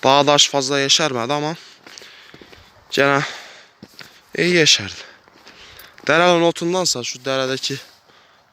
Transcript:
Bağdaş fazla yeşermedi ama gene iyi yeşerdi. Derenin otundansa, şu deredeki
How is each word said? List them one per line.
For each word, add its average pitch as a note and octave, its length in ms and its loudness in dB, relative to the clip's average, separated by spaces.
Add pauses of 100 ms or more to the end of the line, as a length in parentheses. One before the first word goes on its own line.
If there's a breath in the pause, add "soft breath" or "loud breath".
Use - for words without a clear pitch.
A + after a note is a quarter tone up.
Bağdaş C#3+ 460 4
fazla C#3 300 -2
yeşermedi C#3 540 -2
ama D3+ 220 -4 (1400 loud breath)
gene C#3 300 2 (1160 loud breath)
iyi F3 180 0
yeşerdi. B2 380 2 (1120 loud breath)
Derenin E3+ 340 4
otundansa, E3+ 640 -2
şu B2+ 220 -10
deredeki C3+ 520 -4 (760 soft breath)